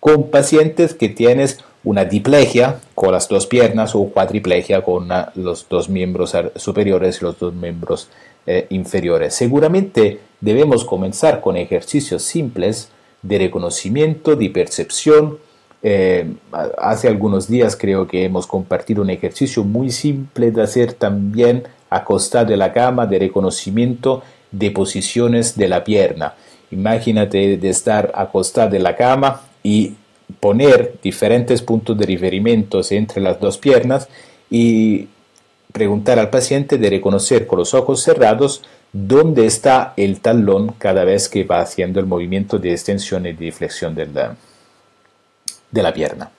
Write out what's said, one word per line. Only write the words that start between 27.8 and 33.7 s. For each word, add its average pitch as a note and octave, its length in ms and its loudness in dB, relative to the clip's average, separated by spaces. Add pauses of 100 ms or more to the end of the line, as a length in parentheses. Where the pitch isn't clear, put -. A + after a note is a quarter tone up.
acostado G2 600 -2
en F#2+ 80 0
la F2 140 0
cama C3+ 460 2 (200)
y G#2 320 0 (460)
poner A#2+ 640 4
diferentes A#2 580 0
puntos A2 380 -2
de G#2 80 0
referimientos F#2+ 840 0
entre G#2 280 -2
las F#2 180 0
dos G2 200 -2
piernas C3+ 500 2 (400)